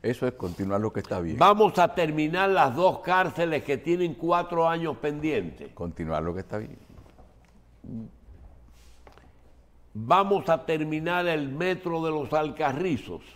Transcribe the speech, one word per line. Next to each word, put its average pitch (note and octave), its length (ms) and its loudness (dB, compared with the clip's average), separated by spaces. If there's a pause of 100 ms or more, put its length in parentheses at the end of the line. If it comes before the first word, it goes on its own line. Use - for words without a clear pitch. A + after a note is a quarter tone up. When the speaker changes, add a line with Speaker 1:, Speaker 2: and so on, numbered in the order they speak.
Speaker 1:
Eso B2 240 -2
es B2 60 0
continuar G2 480 -4
lo G#2+ 100 0
que G#2 100 -6
está F#2+ 200 -4
bien. E2 160 -4
Speaker 2:
Vamos G3+ 420 6
a E3+ 160 4
terminar D#3+ 540 0
las D#3 260 4
dos E3+ 260 2
cárceles E3 640 0
que C#3+ 120 -2
tienen E3+ 380 0
cuatro E3+ 520 0
años E3 300 0
pendientes. D3 800 -4
Speaker 1:
Continuar D#2+ 480 -4
lo E2+ 100 -4
que F#2 80 -6
está F#2+ 160 -10
bien. - 220 -10 (3250)
Speaker 2:
Vamos F3 560 2
a E3 160 2
terminar D#3+ 600 0
el D#3 240 0
metro F3 520 -2
de D#3+ 80 0
los D3+ 220 -4
Alcarrizos. D3+ 880 -2 (160)